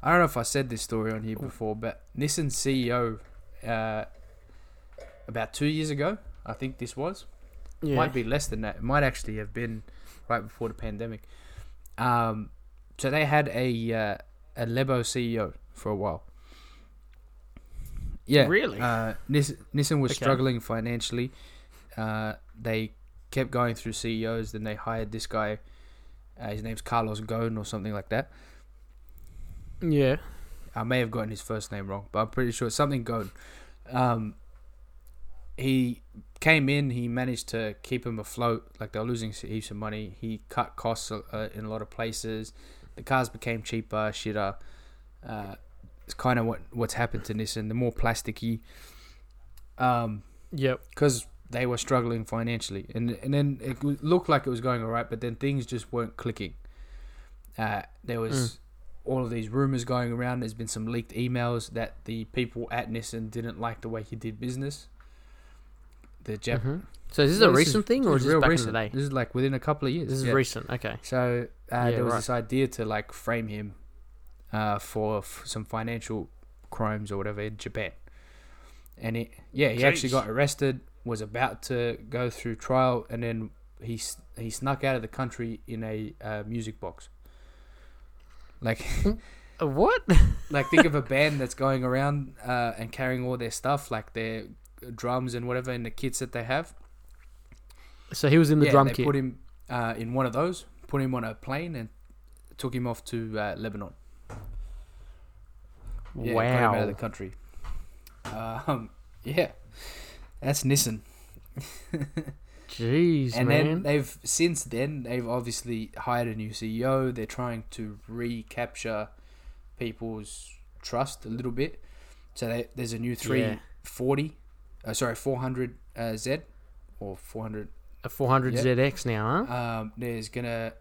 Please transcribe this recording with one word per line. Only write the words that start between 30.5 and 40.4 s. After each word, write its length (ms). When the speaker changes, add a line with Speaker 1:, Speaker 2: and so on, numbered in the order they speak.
Speaker 1:
I 100
may 160
have 100
gotten 200
his 120
first 300
name 160
wrong, 240
but 80
I'm 80
pretty 240
sure 160
it's 80
something 280
Ghosn. 260
Um, 440
he 460
came 300
in, 220
he 180
managed 400
to 340
keep 240
him 120
afloat. 600
Like, 140
they 80
were 60
losing 240
s-, 100
heaps 300
of 60
money. 440
He 280